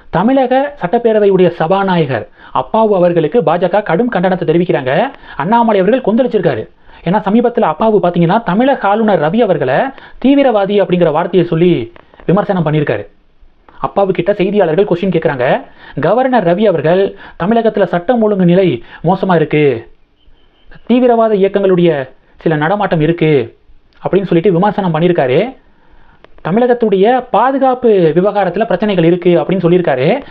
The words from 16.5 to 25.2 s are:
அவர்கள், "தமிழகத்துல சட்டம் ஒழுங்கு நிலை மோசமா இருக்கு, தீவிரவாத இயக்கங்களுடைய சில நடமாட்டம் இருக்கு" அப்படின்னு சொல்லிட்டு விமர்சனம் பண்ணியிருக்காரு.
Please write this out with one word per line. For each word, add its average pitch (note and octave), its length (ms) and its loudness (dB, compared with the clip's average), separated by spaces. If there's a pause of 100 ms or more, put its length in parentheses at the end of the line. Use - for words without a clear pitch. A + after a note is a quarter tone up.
அவர்கள், F3+ 540 0 (280)
"தமிழகத்துல A3 400 0
சட்டம் F#3+ 380 -2
ஒழுங்கு G#3 240 0
நிலை F3 380 2 (200)
மோசமா F#3 320 0
இருக்கு, D3 560 0 (960)
தீவிரவாத A#3 500 2
இயக்கங்களுடைய F#3 760 0 (260)
சில D#3+ 200 -2
நடமாட்டம் F3+ 460 -2
இருக்கு" D#3 560 0 (420)
அப்படின்னு G3 240 -2
சொல்லிட்டு F3+ 280 0
விமர்சனம் F#3 420 0
பண்ணியிருக்காரு. E3 600 0 (880)